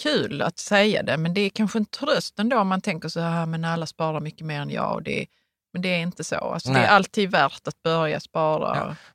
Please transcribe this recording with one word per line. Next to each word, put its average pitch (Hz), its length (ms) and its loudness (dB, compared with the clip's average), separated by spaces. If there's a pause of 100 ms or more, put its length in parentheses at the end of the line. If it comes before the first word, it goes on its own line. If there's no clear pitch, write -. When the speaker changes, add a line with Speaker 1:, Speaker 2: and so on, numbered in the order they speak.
Speaker 1:
kul - 400 0
att - 160 -2
säga 208 440 4
det, 127 140 0
men 165 180 0
det 202 60 0
är 202 100 2
kanske 220 280 0
en 214 80 2
tröst 262 520 -2
ändå 233 200 2
om 196 100 4
man 190 120 2
tänker 165 280 -4
så 170 120 -4
här, 165 260 0
men 165 180 -2
alla 165 220 -2
sparar 156 340 -2
mycket 156 260 -8
mer 151 140 -4
än 143 100 -6
jag. - 240 -2
Och - 80 -4
det, - 240 -4 (460)
men 180 100 -4
det 185 60 -2
är 180 100 0
inte 170 260 -4
så. - 120 -2
Alltså, - 320 -4
det 131 60 2
Speaker 2:
Nej. 127 100 6
Speaker 1:
är - 40 4
alltid 196 420 4
värt 165 380 0
att - 140 -10
börja 165 380 0
spara 156 560 0
Speaker 2:
Ja. 143 80 -2
Speaker 1:
och - 100 -6 (200)